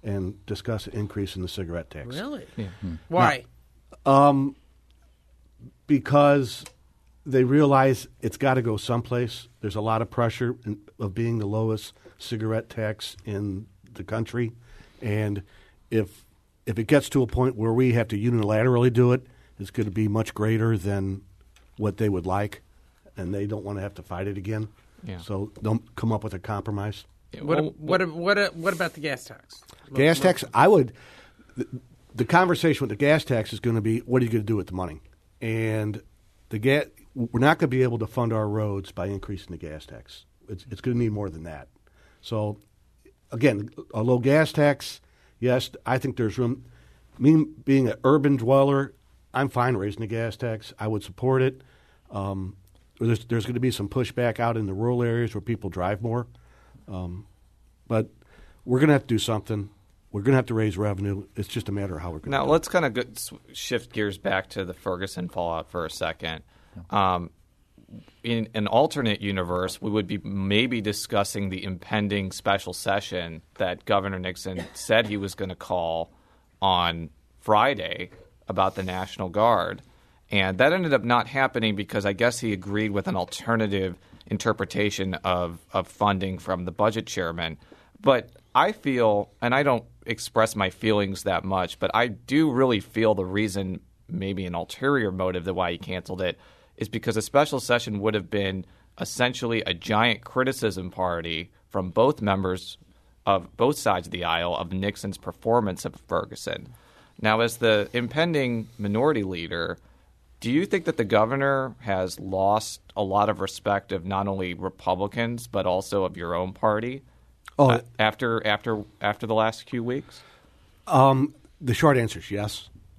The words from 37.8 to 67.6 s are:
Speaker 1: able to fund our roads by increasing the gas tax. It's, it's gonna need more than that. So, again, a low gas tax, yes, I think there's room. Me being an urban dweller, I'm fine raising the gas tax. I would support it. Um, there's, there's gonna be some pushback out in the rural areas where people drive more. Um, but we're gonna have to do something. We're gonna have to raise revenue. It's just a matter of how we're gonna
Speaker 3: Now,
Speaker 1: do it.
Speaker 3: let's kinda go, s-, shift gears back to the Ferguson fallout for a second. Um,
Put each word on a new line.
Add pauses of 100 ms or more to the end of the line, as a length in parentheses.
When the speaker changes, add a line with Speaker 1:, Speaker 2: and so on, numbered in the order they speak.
Speaker 1:
able
to
fund
our
roads
by
increasing
the
gas
tax. (240)
It's,
it's
gonna
need
more
than
that. (520)
So, (720)
again, (240)
a
low
gas
tax, (380)
yes, (160)
I
think
there's
room. (540)
Me (200)
being
an (100)
urban
dweller, (400)
I'm
fine
raising
the
gas
tax.
I
would
support
it. (480)
Um, (420)
there's,
there's
gonna
be
some
pushback
out
in
the
rural
areas
where
people
drive
more. (600)
Um, (600)
but (560)
we're
gonna
have
to
do
something. (420)
We're
gonna
have
to
raise
revenue. (100)
It's
just
a
matter
of
how
we're
gonna
Speaker 3:
Now,
Speaker 1:
do
it.
Speaker 3:
let's
kinda
go, (100)
s-, (200)
shift
gears
back
to
the
Ferguson
fallout
for
a
second. (480)
Um, (920)